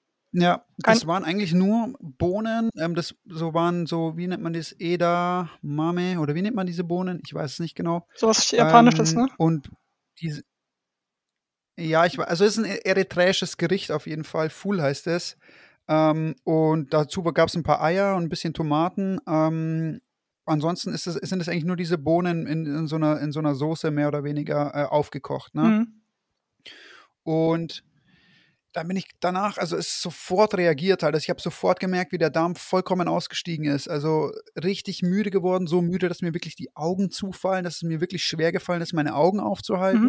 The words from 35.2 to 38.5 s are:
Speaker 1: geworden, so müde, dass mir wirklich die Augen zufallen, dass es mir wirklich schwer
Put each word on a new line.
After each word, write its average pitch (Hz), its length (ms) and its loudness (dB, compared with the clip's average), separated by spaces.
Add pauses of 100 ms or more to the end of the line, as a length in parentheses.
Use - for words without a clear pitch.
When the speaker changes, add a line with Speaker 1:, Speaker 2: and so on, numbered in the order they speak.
Speaker 1:
geworden, 185 360 2
so 175 160 2
müde, 175 260 0
dass 165 140 -6
mir 170 120 -2
wirklich 165 200 -8
die - 220 -16
Augen 180 340 -2
zufallen, 185 540 -4
dass 170 120 -8
es - 60 -10
mir 165 180 -4
wirklich 180 240 -4
schwer 160 280 0